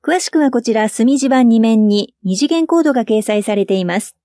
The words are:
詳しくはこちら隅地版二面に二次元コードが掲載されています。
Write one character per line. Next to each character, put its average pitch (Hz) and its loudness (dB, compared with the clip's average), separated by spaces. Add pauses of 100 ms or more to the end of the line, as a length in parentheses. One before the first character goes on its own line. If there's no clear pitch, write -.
詳 349 -2
し - -6
く 320 -2
は 285 2
こ 285 -2
ち 240 -4
ら 214 0
隅 254 0
地 269 -2
版 254 4
二 226 4
面 220 2
に 208 -2 (100)
二 185 -2
次 285 -2
元 330 0
コ 339 2
ー - 0
ド 294 2
が 240 0
掲 214 0
載 208 -2
さ 208 -4
れ 202 0
て 196 -2
い 190 -2
ま 175 -2
す。 - -16